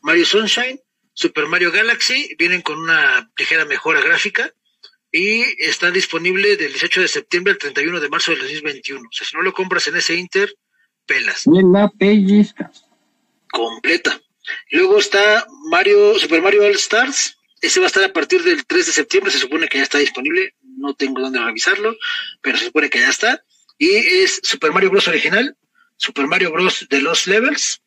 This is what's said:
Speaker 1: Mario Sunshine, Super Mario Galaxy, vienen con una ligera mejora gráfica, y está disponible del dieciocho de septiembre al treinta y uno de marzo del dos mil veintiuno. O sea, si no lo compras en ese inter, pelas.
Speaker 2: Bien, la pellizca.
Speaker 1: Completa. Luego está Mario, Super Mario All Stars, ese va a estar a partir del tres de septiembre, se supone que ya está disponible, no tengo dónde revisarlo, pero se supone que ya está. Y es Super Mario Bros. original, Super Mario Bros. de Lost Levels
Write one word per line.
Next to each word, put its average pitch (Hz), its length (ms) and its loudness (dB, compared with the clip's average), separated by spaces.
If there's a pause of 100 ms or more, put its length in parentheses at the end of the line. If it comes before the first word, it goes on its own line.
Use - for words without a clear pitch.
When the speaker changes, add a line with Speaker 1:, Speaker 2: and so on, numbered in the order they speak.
Speaker 1:
Mario 170 240 2
Sunshine, 233 540 0 (340)
Super 156 320 -2
Mario 175 240 0
Galaxy, 226 640 0
vienen 175 260 0
con 151 140 -6
una 160 640 0
ligera - 280 -2
mejora - 340 -2
gráfica, - 500 0 (640)
y 208 300 0 (220)
está 175 260 -2
disponible 185 680 0
del 147 160 -6
dieciocho - 280 -2
de 170 80 2
septiembre 175 440 -2
al 190 60 -2
treinta 143 220 -4
y 147 60 -2
uno 170 140 -4
de 143 100 -4
marzo 160 220 -2
del 139 80 -4
dos 131 120 -8
mil 151 80 -8
veintiuno. 135 480 -10
O - 40 -20
sea, - 140 -10
si - 80 -10
no 160 80 -4
lo 185 120 -2
compras 180 340 -2
en 147 80 -4
ese 160 180 -2
inter, 196 380 -4 (540)
pelas. - 400 -4
Speaker 2:
Bien, 180 260 6
la 202 160 4
pellizca. 202 840 2 (800)
Speaker 1:
Completa. - 680 -4 (520)
Luego 185 260 4
está 208 480 2 (240)
Mario, - 480 6
Super 165 240 0
Mario 202 240 4
All 202 80 4
Stars, 240 640 -2 (240)
ese - 180 0
va 370 60 2
a - 60 0
estar 381 120 2
a 381 80 -2
partir 359 300 0
del 330 240 0
tres 339 200 0
de - 60 -4
septiembre, 196 400 0
se 139 60 -2
supone 151 300 -2
que 139 100 -2
ya 135 60 2
está 143 140 -2
disponible, 147 560 -2 (220)
no 139 180 -6
tengo 131 280 -4
dónde 131 180 -4
revisarlo, 117 560 -2 (460)
pero 135 160 -4
se 175 80 -4
supone 151 240 -2
que - 100 -2
ya 160 80 2
está. - 340 -2 (360)
Y 311 160 2
es 370 480 0
Super - 300 -2
Mario 190 180 2
Bros. 185 180 2
original, 170 480 -2 (400)
Super - 300 -6
Mario 175 260 -2
Bros. 180 380 -2
de 139 100 0
Lost 160 260 -2
Levels 233 600 -2